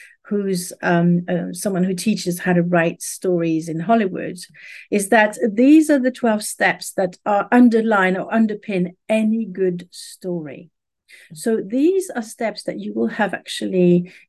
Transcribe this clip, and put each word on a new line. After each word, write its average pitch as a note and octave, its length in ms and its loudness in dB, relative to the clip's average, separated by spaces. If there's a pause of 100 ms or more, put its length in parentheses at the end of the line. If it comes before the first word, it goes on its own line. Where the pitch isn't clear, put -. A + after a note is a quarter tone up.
(240)
who's, G3 580 -4
um, F3 480 2
uh, F3+ 240 -4
someone F#3 320 -2
who F#3+ 80 -2
teaches F3+ 460 -4
how F3+ 140 -2
to F3 100 4
write E3+ 380 0
stories E3+ 680 -2
in D#3+ 100 -6
Hollywood, F#3+ 580 -2 (520)
is G#3 200 -2
that G#3+ 280 4 (160)
these D4 360 6
are D4 100 4
the B3+ 120 0
twelve G#3+ 320 -2
steps - 500 -4
that F#3 320 -4
are G3+ 260 0
underline A3 680 4
or - 140 -6
underpin G#3 640 -2 (120)
any A3 380 0
good F#3 460 -4
story. E3 800 -10 (640)
So G#3+ 320 -2
these D#4+ 440 0
are A#3+ 120 -8
steps A3 420 -8
that G3+ 160 -8
you G#3 140 -10
will A3+ 140 -2
have G#3 260 -2
actually F3+ 800 0 (180)